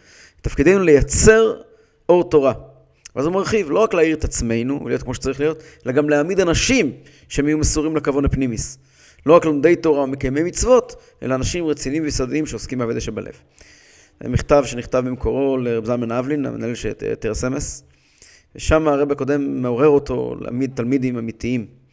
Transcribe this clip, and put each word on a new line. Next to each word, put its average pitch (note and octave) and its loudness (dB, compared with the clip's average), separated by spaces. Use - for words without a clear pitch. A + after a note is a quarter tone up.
תפקידנו F3 4
לייצר F#3+ 6
אור F3 4
תורה. C3+ 4
ואז B2+ -2
הוא E3+ -2
מרחיב, F#3+ 0
לא F3 2
רק A3 2
להאיר D#3+ 2
את D#3 -8
עצמנו, A#2+ -2
ולהיות B2+ -4
כמו B2+ -8
שצריך C3+ -6
להיות, D#3 -2
אלא B2 -4
גם D3 2
להעמיד D3+ 2
אנשים F3 2
שהם C#3+ -2
יהיו D3+ 2
מסורים D#3 0
לכוון C#3+ 0
הפנימיס. B2+ -4
לא D#3 8
רק E3 6
לומדי D#3 4
תורה D3+ 2
ומקיימי C3+ -2
מצוות, A3+ 2
אלא B2+ -2
אנשים D#3+ -4
רציניים D3+ -4
ויסודיים C#3 -2
שעוסקים B2+ -8
בעבודה A#2 -2
שבלב. G#2+ -8
זה A#2 -8
מכתב C#3 2
שנכתב B2 -4
במקורו B2+ -2
לרב A#2 -4
זלמן A#2+ -2
אבלין, C3 -4
המנהל A#2 -6
של G#2+ -6
היתר G#2+ -4
אס A2 -6
אם C3 -4
אס, - -8
ושם D#3+ 0
הרב C#3+ 2
הקודם C#3 -4
מעורר B2 2
אותו C#3 0
להעמיד B2+ -4
תלמידים B2+ -2
אמיתיים. A#2 -6
הוא G2 -10